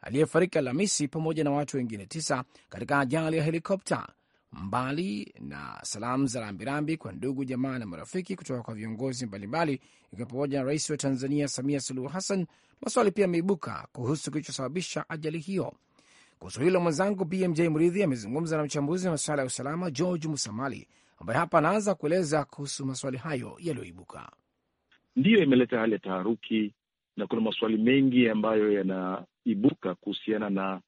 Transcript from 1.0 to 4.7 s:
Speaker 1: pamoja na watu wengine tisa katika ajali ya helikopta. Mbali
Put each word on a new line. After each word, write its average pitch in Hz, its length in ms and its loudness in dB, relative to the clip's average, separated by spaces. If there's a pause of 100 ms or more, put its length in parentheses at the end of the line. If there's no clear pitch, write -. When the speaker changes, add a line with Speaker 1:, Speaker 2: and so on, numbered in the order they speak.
Speaker 1:
pamoja 156 360 0
na 147 60 2
watu 143 260 0
wengine 110 300 -4
tisa 143 380 -4 (240)
katika 143 320 0
ajali 160 360 0
ya 156 80 2
helikopta. 165 640 -2 (440)
Mbali 139 880 -4